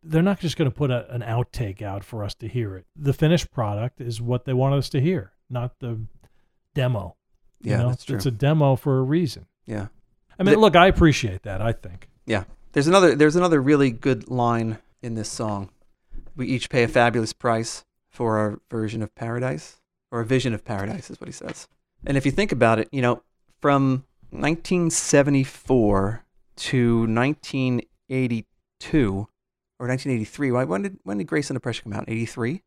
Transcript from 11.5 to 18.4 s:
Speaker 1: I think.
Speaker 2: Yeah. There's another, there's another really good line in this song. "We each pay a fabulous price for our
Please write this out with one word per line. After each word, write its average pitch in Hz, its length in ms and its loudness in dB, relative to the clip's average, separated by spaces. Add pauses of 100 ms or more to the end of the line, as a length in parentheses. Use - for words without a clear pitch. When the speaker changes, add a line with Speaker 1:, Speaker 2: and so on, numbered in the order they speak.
Speaker 1:
I 113 120 0
think. - 340 -12 (180)
Speaker 2:
Yeah. 101 200 -2 (260)
There's 143 160 2
another, 180 280 8
there's 151 200 6
another 175 260 4
really 139 300 4
good 113 380 -2
line 117 480 0 (240)
in 117 140 -8
this 110 140 -6
song. 101 400 -6 (680)
"We 131 120 -6
each - 220 -4
pay 123 140 2
a 117 40 2
fabulous 117 460 2
price 113 500 -4 (260)
for 113 280 -2
our 107 220 -2 (120)